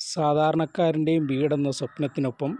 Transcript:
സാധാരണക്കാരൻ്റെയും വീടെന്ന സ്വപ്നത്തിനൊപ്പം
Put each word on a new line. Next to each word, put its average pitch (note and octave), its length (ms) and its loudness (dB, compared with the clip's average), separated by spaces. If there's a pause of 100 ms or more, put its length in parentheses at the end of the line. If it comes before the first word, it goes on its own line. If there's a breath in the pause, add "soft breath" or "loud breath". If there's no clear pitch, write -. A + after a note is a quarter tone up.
സാധാരണക്കാരൻ്റെയും D#3 1200 2
വീടെന്ന C#3+ 440 0
സ്വപ്നത്തിനൊപ്പം C#3 880 -4